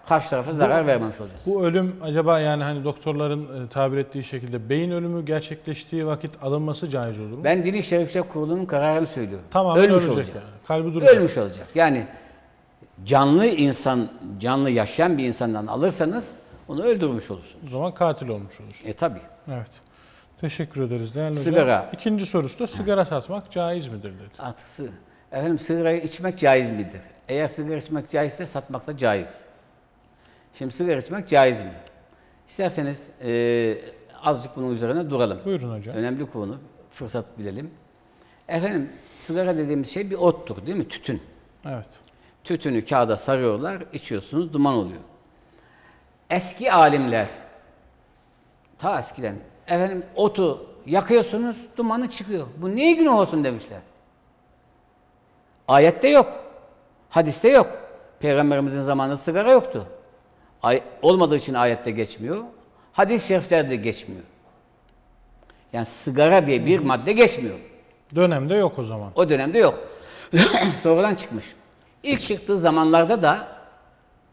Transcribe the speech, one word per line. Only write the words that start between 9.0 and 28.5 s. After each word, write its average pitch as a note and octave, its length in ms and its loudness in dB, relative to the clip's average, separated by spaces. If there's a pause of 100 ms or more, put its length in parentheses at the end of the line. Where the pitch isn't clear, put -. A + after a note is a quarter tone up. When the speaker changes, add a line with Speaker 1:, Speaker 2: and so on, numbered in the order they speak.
Speaker 1:
söylüyorum. G2+ 440 -8
Speaker 2:
Tamamen F#3 320 4
Speaker 1:
Ölmüş F#3 200 6
Speaker 2:
ölecek C3 140 0
Speaker 1:
olacak. F#2 180 -6
Speaker 2:
yani. G2+ 100 -14 (220)
Kalbi D#3+ 260 -2
duracak. F#3 220 8
Speaker 1:
Ölmüş F#3 220 2
olacak. G2 380 -6
Yani C#3 300 2 (1000)
canlı C#3+ 400 6
insan, C#3 640 0 (300)
canlı C3 300 0
yaşayan C#3 480 2
bir C3 100 -2
insandan A2 400 -4
alırsanız E3+ 680 -2 (320)
onu D3+ 160 -6
öldürmüş E3 480 -2
olursunuz. F#2 240 -14 (120)
Speaker 2:
O - 20 -16
zaman D3+ 240 -6
katil D#3 340 -2
olmuş G#2 340 -10
olursunuz. G#2+ 280 -20
Speaker 1:
E, G#2+ 40 -10
tabii. A#2+ 280 -4 (300)
Speaker 2:
Evet. B2 200 -10 (720)
Teşekkür D3 420 -6
ederiz A#2 320 -6
değerli D#3 160 -4
hocam. D3 120 -4
Speaker 1:
Sigara. C#3 500 2
Speaker 2:
İkinci G#3+ 320 -2
sorusu C#3+ 340 -4
da A#3+ 80 -4
sigara G3 380 -2
satmak F3 460 -8
caiz E3+ 360 -6
midir A2 160 -12 (100)
dedi. G2 160 -20 (100)
Speaker 1:
Artık - 280 -16
sı-, C3+ 220 -14 (420)
efendim D3+ 280 -4
sigara E3 320 0
içmek E3+ 460 -6
caiz C3 340 4
midir? G2 300 -8 (280)
Eğer C#3+ 180 -2
sigara D3+ 300 -8
içmek D3 320 -8
caizse D3 360 -4
satmak C3+ 420 -10